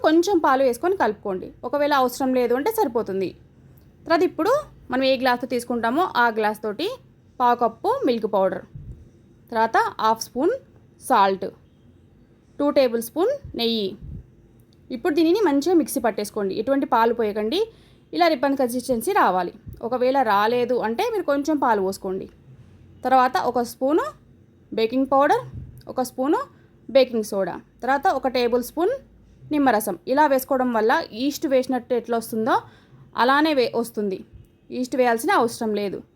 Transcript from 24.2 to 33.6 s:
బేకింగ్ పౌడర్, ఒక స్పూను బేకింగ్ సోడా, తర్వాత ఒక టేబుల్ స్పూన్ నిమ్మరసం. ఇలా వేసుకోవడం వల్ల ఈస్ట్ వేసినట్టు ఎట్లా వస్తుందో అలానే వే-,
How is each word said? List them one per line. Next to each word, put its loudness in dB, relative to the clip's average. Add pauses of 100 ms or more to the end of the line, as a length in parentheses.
బేకింగ్ 0
పౌడర్, 2 (480)
ఒక -6
స్పూను -2 (560)
బేకింగ్ 2
సోడా, -4 (280)
తర్వాత 0 (120)
ఒక -2
టేబుల్ 0
స్పూన్ 0 (580)
నిమ్మరసం. 2 (160)
ఇలా 4
వేసుకోవడం 0
వల్ల 2 (320)
ఈస్ట్ -4
వేసినట్టు 0
ఎట్లా -4
వస్తుందో -2 (680)
అలానే 4
వే-, 2 (120)